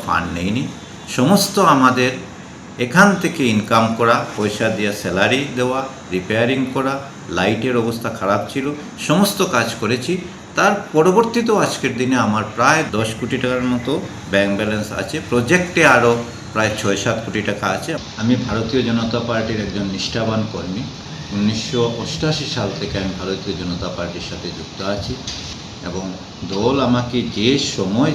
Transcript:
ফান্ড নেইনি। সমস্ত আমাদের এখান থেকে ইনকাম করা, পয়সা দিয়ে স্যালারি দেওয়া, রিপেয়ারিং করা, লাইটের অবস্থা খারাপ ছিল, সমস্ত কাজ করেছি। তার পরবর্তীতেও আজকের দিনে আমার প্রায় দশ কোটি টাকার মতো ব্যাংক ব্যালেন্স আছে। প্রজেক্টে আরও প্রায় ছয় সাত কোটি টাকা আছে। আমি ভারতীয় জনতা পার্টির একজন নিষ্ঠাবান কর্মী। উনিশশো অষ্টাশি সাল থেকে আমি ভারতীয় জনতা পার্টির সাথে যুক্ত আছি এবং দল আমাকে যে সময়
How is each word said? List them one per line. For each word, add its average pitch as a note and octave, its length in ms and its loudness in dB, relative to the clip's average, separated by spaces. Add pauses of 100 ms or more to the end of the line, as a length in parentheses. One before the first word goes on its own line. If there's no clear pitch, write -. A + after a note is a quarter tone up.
ফান্ড E2 260 0
নেইনি। G2+ 340 -2 (420)
সমস্ত F3 500 4
আমাদের C3 520 6 (680)
এখান F3 440 4
থেকে D3+ 240 2
ইনকাম A2+ 480 4
করা, A#2+ 320 4 (100)
পয়সা G#2+ 320 0
দিয়ে G2+ 240 0
স্যালারি G#2 520 2 (120)
দেওয়া, B2+ 320 0 (240)
রিপেয়ারিং A#2 640 2
করা, C#3 360 -2 (180)
লাইটের G#2+ 480 0
অবস্থা A#2 320 -2
খারাপ G2+ 440 -2
ছিল, C#3 200 -2 (260)
সমস্ত G3 440 2
কাজ A#2+ 380 2
করেছি। B2 380 0 (360)
তার G3 180 4 (200)
পরবর্তীতেও A3 640 4
আজকের C3+ 400 0
দিনে B2+ 200 2
আমার A2 280 2 (120)
প্রায় C#3+ 360 4
দশ A2 160 0 (120)
কোটি B2+ 180 -2
টাকার B2+ 240 0
মতো B2+ 380 -2 (300)
ব্যাংক G2 260 4
ব্যালেন্স G#2+ 360 -2
আছে। G2 280 -4 (100)
প্রজেক্টে D#3+ 560 4
আরও A#2+ 380 6 (280)
প্রায় A2 260 2
ছয় G2 180 2
সাত A2+ 300 0
কোটি G2+ 160 -2
টাকা G2+ 240 -2
আছে। G2 280 -2 (220)
আমি A2+ 200 2
ভারতীয় A2+ 460 0
জনতা A2+ 380 0
পার্টির A2 400 -2
একজন G2 240 -4
নিষ্ঠাবান A2 680 -2
কর্মী। F#2 300 -6 (500)
উনিশশো G#2+ 500 0 (160)
অষ্টাশি D3 460 -2
সাল A2 240 -4 (120)
থেকে G2+ 180 -4
আমি F#2+ 200 -2
ভারতীয় F#2 380 -4
জনতা F2 400 -4
পার্টির F2 340 -6
সাথে F#2+ 180 -8 (100)
যুক্ত - 240 -12
আছি G2+ 320 -4 (680)
এবং F2+ 280 -6 (360)
দল A2+ 320 2
আমাকে B2 420 2 (120)
যে B2+ 240 4
সময় A2+ 560 0